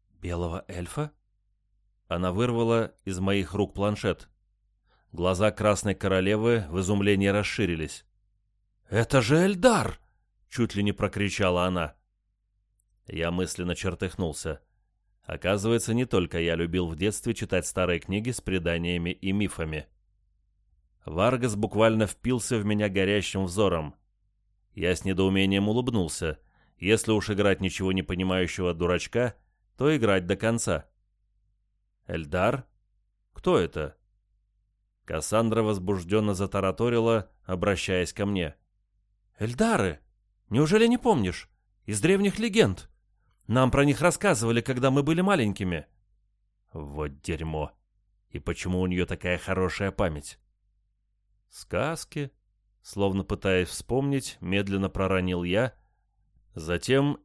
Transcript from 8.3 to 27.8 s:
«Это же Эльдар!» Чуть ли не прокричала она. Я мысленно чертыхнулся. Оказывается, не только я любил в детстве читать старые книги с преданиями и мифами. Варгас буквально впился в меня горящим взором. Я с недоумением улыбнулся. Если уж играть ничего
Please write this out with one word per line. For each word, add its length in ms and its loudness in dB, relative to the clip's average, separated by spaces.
«Это 360 2
же 200 4
Эльдар!» 560 2
Чуть 180 0
ли 100 0
не 100 0
прокричала 720 0
она. 300 -2
Я 220 -4
мысленно 460 -4
чертыхнулся. 840 -6
Оказывается, 720 0
не 120 0
только 340 0
я 160 0
любил 320 -2
в 80 -6
детстве 380 -2
читать 340 -4
старые 320 0
книги 320 -4
с 80 -8
преданиями 720 -2
и 240 -4
мифами. 540 -4
Варгас 520 0
буквально 500 2
впился 500 -2
в 80 -2
меня 220 0
горящим 560 0
взором. 520 0
Я 220 0
с 80 -6
недоумением 640 2
улыбнулся. 720 -2
Если 340 2
уж 180 2
играть 300 2
ничего 320 -2